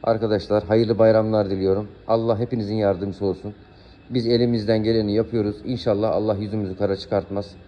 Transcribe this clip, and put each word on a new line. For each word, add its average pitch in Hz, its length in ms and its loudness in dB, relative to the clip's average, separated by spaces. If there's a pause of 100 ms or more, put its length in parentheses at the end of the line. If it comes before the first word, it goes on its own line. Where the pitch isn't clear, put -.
Arkadaşlar 107 600 0
hayırlı 110 340 2
bayramlar 110 520 4
diliyorum. 95 380 0 (200)
Allah 113 300 2
hepinizin 110 360 -4
yardımcısı 101 500 -2
olsun. 98 300 -4 (560)
Biz 117 160 -2
elimizden 113 560 2
geleni 107 320 0
yapıyoruz. 107 500 0
İnşallah 110 460 -2
Allah 104 240 0
yüzümüzü 98 420 -6
kara 98 200 -2
çıkartmaz. 98 540 -6 (180)